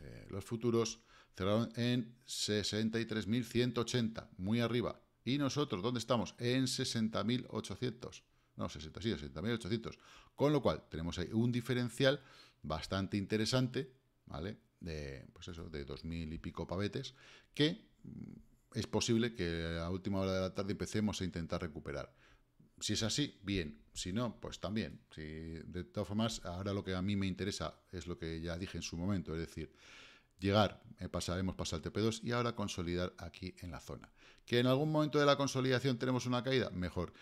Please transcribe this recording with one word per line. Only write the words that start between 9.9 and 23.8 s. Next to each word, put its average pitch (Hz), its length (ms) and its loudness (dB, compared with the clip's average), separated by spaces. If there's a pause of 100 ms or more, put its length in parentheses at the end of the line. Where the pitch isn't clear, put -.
Con 143 180 2
lo 143 80 4
cual, 85 300 2
tenemos 82 280 -4
ahí 87 140 -2
un 117 180 4
diferencial 123 720 2 (420)
bastante 90 540 -2
interesante, 120 800 0 (320)
¿vale? 92 320 -8 (200)
De, 73 540 -8
pues - 160 -16
eso, 87 220 -10
de 71 160 -6
dos 69 180 -8
mil 82 260 -4
y 80 80 -6
pico - 280 -6
pavetes, 104 480 -4 (400)
que, 151 340 2 (140)
mm, - 300 -12 (420)
es 107 120 -2
posible 113 480 2
que 82 480 -2
a 85 60 -2
última 95 320 0
hora 95 140 2
de 92 80 2
la 92 120 -2
tarde 98 180 -2
empecemos 98 500 0
a - 20 0
intentar 85 380 -2
recuperar. 76 520 -6 (640)
Si - 140 -2
es 107 100 0
así, 123 400 -2
bien. 92 380 -2 (140)